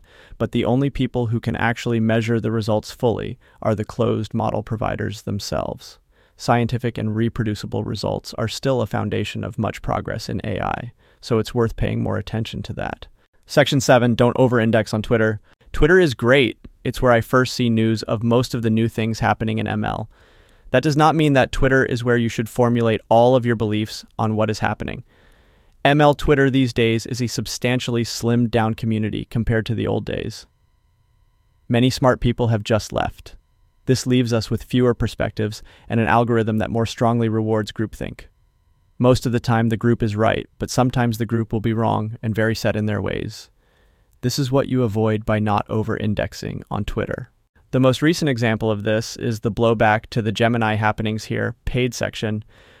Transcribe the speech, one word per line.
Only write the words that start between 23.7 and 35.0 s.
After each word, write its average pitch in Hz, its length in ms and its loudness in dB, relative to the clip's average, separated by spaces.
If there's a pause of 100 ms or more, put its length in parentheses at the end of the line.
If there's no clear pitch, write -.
on 110 160 0
what 107 140 0
is 107 100 -4
happening. - 420 -4 (800)
M 143 200 6
L 147 100 8
Twitter 139 380 4
these 127 240 2
days 113 320 2
is 123 160 -6
a 120 40 -2
substantially 120 800 -2
slimmed 117 460 0
down 113 240 0
community 110 560 -4
compared 113 340 0
to 113 100 -4
the 104 120 -4
old 107 180 -2
days. - 400 -8 (1300)
Many 120 180 4
smart 127 320 2
people 120 280 0
have 110 140 0
just 107 300 -2
left. - 440 -6 (500)
This 131 200 2
leaves 127 240 2
us 113 200 -2
with 113 120 -4
fewer 123 300 2
perspectives 107 680 -4 (260)